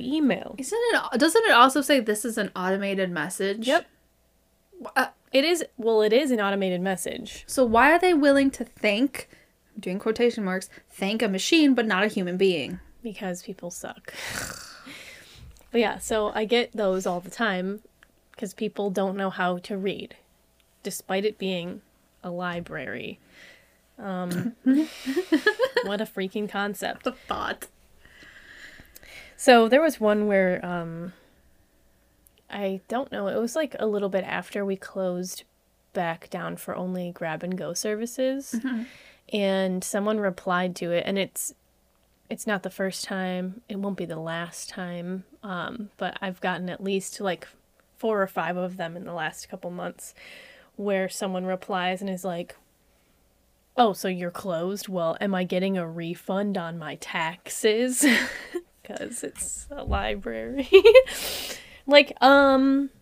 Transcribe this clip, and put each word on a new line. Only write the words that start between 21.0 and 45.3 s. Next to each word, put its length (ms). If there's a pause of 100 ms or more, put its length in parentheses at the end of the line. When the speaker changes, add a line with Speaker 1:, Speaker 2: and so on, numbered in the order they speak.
Speaker 1:
it 120
being 460 (400)
a 80
library. 880 (800)
Um, 600
<laughs> 40
what 1400
a 60
freaking 420
concept. 540
Speaker 2:
The 80
thought. 560 (1700)
Speaker 1:
So 320
there 140
was 160
one 300
where, 360
um, 480 (1400)
I 380
don't 240
know, 160
it 140
was, 160
like, 240
a 60
little 220
bit 140
after 420
we 120
closed 640 (500)
back 380
down 260
for 200
only 340
grab 320
and 160
go 160
services. 840
Speaker 2:
Mm-hmm. 240 (540)
Speaker 1:
And 460
someone 380
replied 560
to 160
it, 120
and 140
it's, 340 (800)
it's 160
not 160
the 80
first 340
time, 640
it 100
won't 200
be 80
the 140
last 500
time, 540 (200)